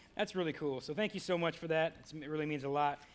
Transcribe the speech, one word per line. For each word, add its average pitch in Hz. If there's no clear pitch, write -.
that's -
really 170
cool. 139
So 151
thank 202
you 196
so 180
much 165
for 165
that. 160
It's, -
it 151
really 156
means 151
a 139
lot. 143